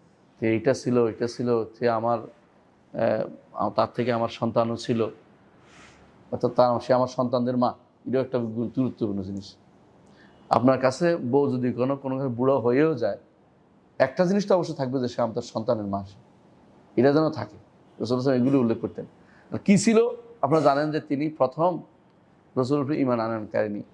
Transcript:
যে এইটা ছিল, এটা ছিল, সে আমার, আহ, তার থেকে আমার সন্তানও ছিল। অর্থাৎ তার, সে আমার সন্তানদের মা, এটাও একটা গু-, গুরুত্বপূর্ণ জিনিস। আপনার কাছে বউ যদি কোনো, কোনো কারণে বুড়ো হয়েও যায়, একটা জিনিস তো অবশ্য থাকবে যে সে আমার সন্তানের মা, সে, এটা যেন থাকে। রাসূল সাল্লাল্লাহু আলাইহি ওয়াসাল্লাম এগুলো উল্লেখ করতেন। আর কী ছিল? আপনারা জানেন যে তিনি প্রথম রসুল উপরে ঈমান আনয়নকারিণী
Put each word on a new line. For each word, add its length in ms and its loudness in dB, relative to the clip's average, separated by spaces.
যে 100 2
এইটা 240 2
ছিল, 320 0
এটা 200 -4
ছিল, 380 -2
সে 100 0
আমার, 300 0
আহ, 180 -4
তার 240 0
থেকে 180 -2
আমার 160 -2
সন্তানও 480 -2
ছিল। 260 -2
অর্থাৎ 220 -2
তার, 280 2
সে 140 0
আমার 140 2
সন্তানদের 480 -2
মা, 180 0
এটাও 140 0
একটা 160 -4
গু-, 380 -6
গুরুত্বপূর্ণ 460 -4
জিনিস। 340 -12
আপনার 280 4
কাছে 380 2
বউ 400 0
যদি 160 -2
কোনো, 240 -2
কোনো 220 -6
কারণে 160 -4
বুড়ো 260 2
হয়েও 340 2
যায়, 240 -4
একটা 260 2
জিনিস 240 0
তো 60 4
অবশ্য 200 0
থাকবে 260 -4
যে 80 -2
সে 140 -4
আমার 200 -4
সন্তানের 420 -4
মা, 200 -6
সে, 140 -20
এটা 120 6
যেন 180 2
থাকে। 260 -10
রাসূল 60 -6
সাল্লাল্লাহু 240 0
আলাইহি 160 2
ওয়াসাল্লাম 0 -
এগুলো 140 4
উল্লেখ 200 0
করতেন। 240 -8
আর 120 -4
কী 140 6
ছিল? 300 4
আপনারা 200 4
জানেন 300 4
যে 100 -2
তিনি 280 -4
প্রথম 540 0
রসুল 260 2
উপরে 180 -2
ঈমান 200 2
আনয়নকারিণী 600 -4